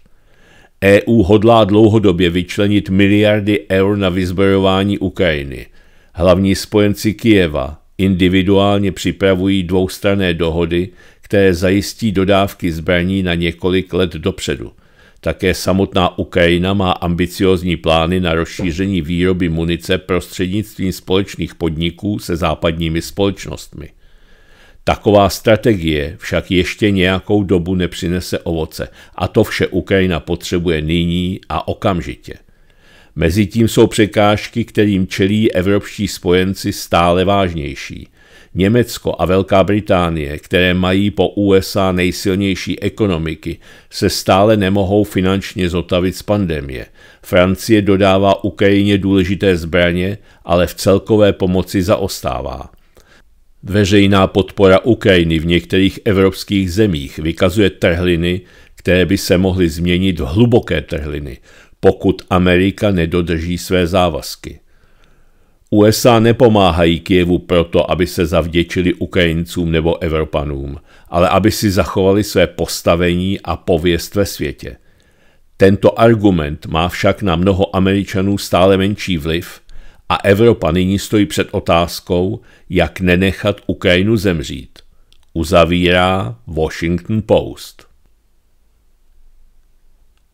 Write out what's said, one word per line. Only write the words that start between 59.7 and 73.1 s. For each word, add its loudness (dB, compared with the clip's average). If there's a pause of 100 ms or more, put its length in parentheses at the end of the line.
v -4
hluboké 0
trhliny, -10 (420)
pokud 2
Amerika 2
nedodrží -2
své -2
závazky. -4 (1120)
U 4
S 2
A 6
nepomáhají 4
Kyjevu 2
proto, 0
aby 0
se -2
zavděčili 0
Ukrajincům -2
nebo 0
Evropanům, -4 (300)
ale 2
aby 2
si -2
zachovali 0
své 2
postavení -2